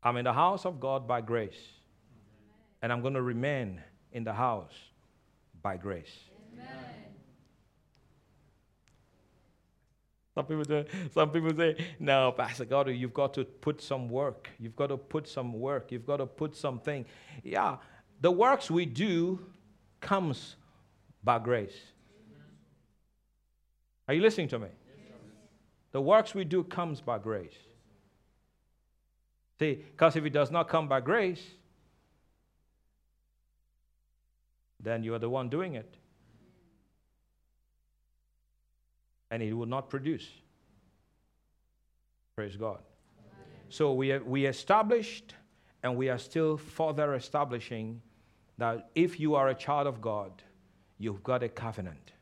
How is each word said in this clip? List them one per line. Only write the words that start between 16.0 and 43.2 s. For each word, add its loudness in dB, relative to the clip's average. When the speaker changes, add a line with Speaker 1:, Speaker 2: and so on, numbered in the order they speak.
Speaker 1:
got 0
to -2
put -6
something." -4
Yeah, 0
the 6
works 4
we 4
do 0
comes -2
by 4
grace. 0
Are 0
you 2
listening 4
to -2
me? -10
The 0
works 6
we -2
do 0
comes -6
by -4
grace. -6
See, 0
'cause 6
if 0
it -2
does 4
not 2
come 2
by 2
grace, 0
then -2
you -2
are -4
the -2
one -2
doing -4
it. -12
And -4
it -2
will -4
not -6
produce. -4
Praise -8
God. -6